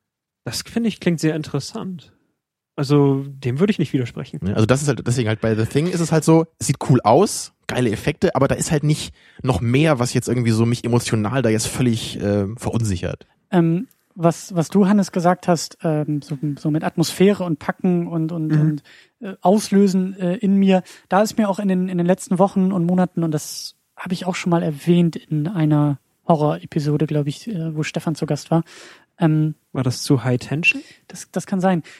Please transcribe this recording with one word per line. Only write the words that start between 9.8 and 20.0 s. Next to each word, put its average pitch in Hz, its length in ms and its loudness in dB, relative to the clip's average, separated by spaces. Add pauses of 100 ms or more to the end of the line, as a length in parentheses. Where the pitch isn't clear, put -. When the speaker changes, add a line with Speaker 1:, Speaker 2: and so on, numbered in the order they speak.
Speaker 2:
was 123 160 -2
jetzt 123 140 0
irgendwie 117 220 0
so 113 160 4
mich 120 180 -2
emotional 117 580 0
da 117 60 2
jetzt 110 200 0
völlig, - 520 -2
äh, 101 260 0 (100)
verunsichert. 104 720 -4 (240)
Speaker 3:
Ähm, 175 380 2 (260)
was, 170 400 -2
was 165 140 -2
du, 196 200 4
Hannes, 202 240 2
gesagt 180 360 0
hast, - 340 -2
ähm, 151 380 -2
so, 143 160 -10 (220)
so 160 120 -4
mit 156 140 -2
Atmosphäre 185 600 2
und 170 140 -4
Packen 175 500 -2
und, 160 240 -2
und, 156 160 -4
Speaker 1:
Mhm. 156 120 2
Speaker 3:
und, 151 220 0 (380)
äh, - 200 -10
Auslösen, 196 800 2